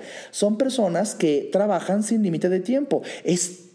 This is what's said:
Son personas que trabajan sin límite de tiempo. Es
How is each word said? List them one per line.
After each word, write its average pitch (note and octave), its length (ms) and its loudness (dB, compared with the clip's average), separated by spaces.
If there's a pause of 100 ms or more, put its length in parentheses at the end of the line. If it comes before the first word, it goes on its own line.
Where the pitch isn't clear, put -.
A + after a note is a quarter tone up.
(300)
Son G#3 300 0
personas G#3+ 560 0
que D3 360 2
trabajan G3+ 520 2
sin A3 180 0
límite F3+ 280 0
de F#3 100 2
tiempo. B3 420 0 (240)
Es - 380 -2 (100)